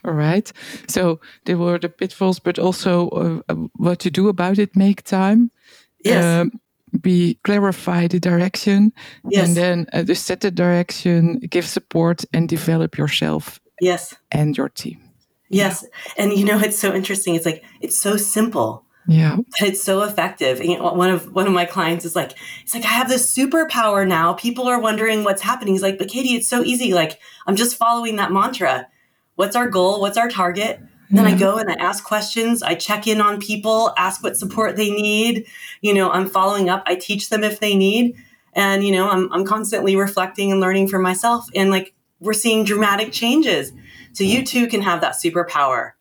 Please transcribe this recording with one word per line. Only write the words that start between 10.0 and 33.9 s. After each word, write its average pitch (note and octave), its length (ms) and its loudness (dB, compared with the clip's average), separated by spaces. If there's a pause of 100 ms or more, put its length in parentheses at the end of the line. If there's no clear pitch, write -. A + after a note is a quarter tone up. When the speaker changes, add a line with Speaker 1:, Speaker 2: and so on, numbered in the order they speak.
Speaker 1:
just F3 200 -2
set F3+ 160 -4
the G3+ 120 0
direction, F3 880 2 (100)
give F3 160 -2
support, E3+ 680 -2
and E3 160 0
develop E3 480 0
yourself D#3 640 -2 (200)
Speaker 2:
Yes. F3 340 -2 (160)
Speaker 1:
and D3+ 260 0
your C3+ 120 -2
team. - 320 -12 (500)
Speaker 2:
Yes. G3 340 0 (320)
Speaker 1:
Yeah. G3+ 80 -2
Speaker 2:
And, G3+ 140 2
you G3+ 60 4
know, G#3 160 4
it's G#3 180 0
so F#3+ 160 0
interesting. F#3+ 400 -2
It's E3+ 100 -2
like, D#3+ 200 -4 (160)
it's - 160 -4
so G#3 200 0
simple. G#3 680 -2 (240)
Speaker 1:
Yeah. D#3+ 280 4 (220)
Speaker 2:
But G3+ 100 2
it's F#3+ 140 -4
so G3 200 0
effective. D3+ 640 -2
You E3+ 140 0
know, - 140 -2
one F3+ 180 2
of, F3+ 240 -2
one F#3+ 120 2
of G3 60 2
my F3 120 2
clients E3+ 400 -2
is E3+ 100 -8
like, D#3+ 200 -4 (280)
it's - 120 -8
like, A#3 100 -8
"I - 40 -2
have A#3+ 200 0
this B3+ 260 0
superpower B3+ 720 2
now. F3 280 2
People A#3+ 340 -4
are B3 100 2
wondering A3 460 0
what's G3 160 0
happening." G#3 340 -2
He's F#3+ 80 0
like, G3 140 0
"But G3 120 -6
Katie, B3+ 260 -2
it's A#3 120 -2
so A#3+ 160 0
easy. A#3+ 300 0
Like, D#3+ 260 0 (280)
I'm G3 100 0
just A#3+ 220 0
following A3+ 380 0
that G3+ 160 -4
mantra. E3+ 540 0 (500)
What's G3 200 0
our A#3+ 100 0
goal? F#3+ 360 2
What's G3+ 160 -2
our A#3 100 2
target?" G3 500 -2 (300)
And G3 80 4
then G3 80 8
I F#3 60 6
Speaker 1:
Yeah. F#3 80 4
Speaker 2:
go G3 180 4
and A3 140 -2
I E3 60 -2
ask - 280 -4
questions. A3+ 580 -2
I F3 120 -2
check G#3 320 -4
in G#3+ 160 2
on G#3 180 2
people, G#3+ 560 0